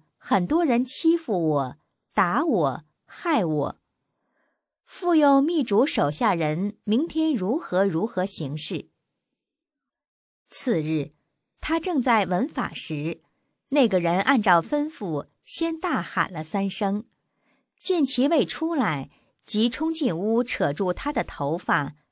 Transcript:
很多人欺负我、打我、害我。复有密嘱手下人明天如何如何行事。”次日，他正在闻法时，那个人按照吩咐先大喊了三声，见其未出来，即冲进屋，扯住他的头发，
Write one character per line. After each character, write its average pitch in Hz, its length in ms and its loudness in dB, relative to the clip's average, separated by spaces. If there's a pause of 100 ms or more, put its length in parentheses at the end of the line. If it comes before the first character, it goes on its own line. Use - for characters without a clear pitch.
(180)
很 185 300 0
多 320 160 2
人 254 220 2
欺 330 320 2
负 175 320 0
我、 143 280 0 (360)
打 196 320 2
我、 151 380 0 (220)
害 302 380 -2
我。 151 360 -2 (1080)
复 349 300 0
有 277 260 6
密 320 220 2
嘱 202 220 4
手 156 240 0
下 208 240 0
人 165 520 -2
明 233 200 2
天 320 280 0
如 214 260 0
何 196 260 0
如 180 220 -2
何 180 180 -2
行 151 320 -6
事。” 151 320 -8 (1600)
次 196 320 -2
日， 156 300 -2 (480)
他 330 200 -2
正 330 220 0
在 226 240 2
闻 180 220 0
法 220 260 -6
时， 156 480 -6 (480)
那 269 180 4
个 185 120 2
人 175 220 2
按 262 200 4
照 180 200 6
吩 294 260 -2
咐 165 400 -6 (160)
先 330 340 -4
大 320 240 -2
喊 175 300 -4
了 160 100 -8
三 196 280 -2
声， 202 360 -2 (720)
见 339 280 0
其 254 240 0
未 294 160 4
出 320 280 -4
来， 165 380 -2 (340)
即 220 240 0
冲 320 240 -4
进 240 240 -2
屋， 220 240 0
扯 185 300 -2
住 180 220 -2
他 - 180 -6
的 240 120 -2
头 147 340 -4
发， 156 400 -2 (140)